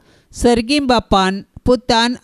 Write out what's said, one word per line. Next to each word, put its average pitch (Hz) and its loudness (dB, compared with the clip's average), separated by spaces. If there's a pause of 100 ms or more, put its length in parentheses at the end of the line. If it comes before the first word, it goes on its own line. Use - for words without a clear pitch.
(320)
सर्गीं 240 0
बापान, 202 0 (220)
पुतान 240 0